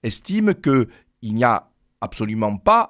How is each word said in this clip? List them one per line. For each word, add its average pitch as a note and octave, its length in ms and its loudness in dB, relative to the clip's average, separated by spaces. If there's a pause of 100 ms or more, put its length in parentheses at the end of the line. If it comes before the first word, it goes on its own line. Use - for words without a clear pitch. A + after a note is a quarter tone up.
estiment G3 520 -2
qu'il C3 340 0 (340)
n'y A2+ 220 -2
a A2+ 260 0 (300)
absolument G#2+ 560 -4
pas A3 340 2